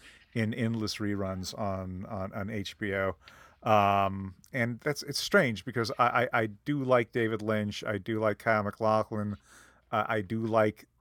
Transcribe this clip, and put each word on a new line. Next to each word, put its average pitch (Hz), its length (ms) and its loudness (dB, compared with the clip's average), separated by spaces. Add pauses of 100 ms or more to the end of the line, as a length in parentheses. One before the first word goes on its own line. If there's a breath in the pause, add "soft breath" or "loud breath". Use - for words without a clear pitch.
(340 soft breath)
in 110 200 0
endless 113 440 -2
reruns 98 640 -4
on, 95 480 -4
on, 98 260 -6
on 101 160 -6
H 104 300 -6
B 101 160 -2
O. 95 200 0 (480 loud breath)
Um, 98 680 2 (200)
and 120 300 -2
that's, 147 200 -4
it's - 160 -8
strange 135 460 0
because 113 320 -2
I, 120 360 4
I, 120 80 4
I 113 40 0 (200)
do 147 180 -2
like 123 280 4
David 110 320 0
Lynch. 107 400 -2
I 107 160 -2
do 107 200 -2
like 107 180 2
Kyle 110 260 2
MacLachlan. 107 720 0 (540 soft breath)
Uh, 107 160 0
I 113 140 0
do 110 240 -4
like, 107 400 2 (160)